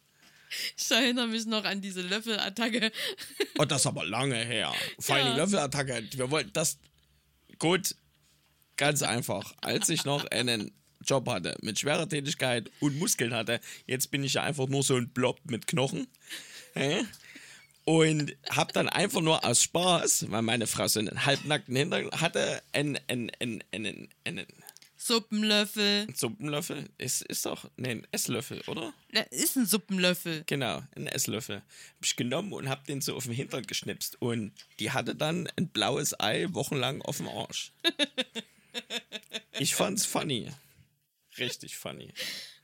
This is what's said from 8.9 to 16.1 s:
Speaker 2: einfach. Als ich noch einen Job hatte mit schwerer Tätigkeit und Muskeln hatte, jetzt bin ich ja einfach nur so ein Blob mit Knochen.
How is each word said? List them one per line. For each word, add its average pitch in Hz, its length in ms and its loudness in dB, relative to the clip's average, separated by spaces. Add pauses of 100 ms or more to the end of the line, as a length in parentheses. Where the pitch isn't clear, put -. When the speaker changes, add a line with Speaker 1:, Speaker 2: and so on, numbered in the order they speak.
Speaker 2:
einfach. 110 580 0
Als - 300 0
ich 160 160 0
noch 143 240 0
einen 117 420 0 (320)
Job 135 240 2
hatte 87 320 -2
mit 107 180 -2
schwerer 160 300 0
Tätigkeit 135 600 0 (100)
und 143 160 2
Muskeln 131 380 0
hatte, 113 260 0 (260)
jetzt 127 240 -2
bin 139 140 0
ich 135 100 0
ja 107 100 2
einfach 131 240 0
nur 139 140 2
so 131 140 4
ein 123 140 0
Blob 123 340 2
mit 113 220 -4
Knochen. 135 400 0 (680)